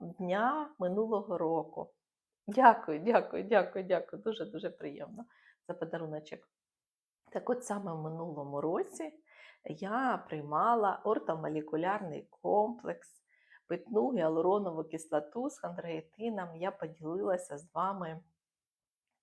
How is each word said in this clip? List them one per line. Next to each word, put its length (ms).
дня 800
минулого 600
року. 520
Дякую, 540
дякую, 440
дякую, 400
дякую. 380
Дуже-дуже 480
приємно 540
за 60
подаруночок. 680
Так 180
от 140
саме 280
в 60
минулому 640
році 520
я 640
приймала 760
ортомолекулярний 1300
комплекс, 920
питну 460
гіалуронову 720
кислоту 680
з 80
хондроїтином. 1000
Я 140
поділилася 880
з 160
вами 460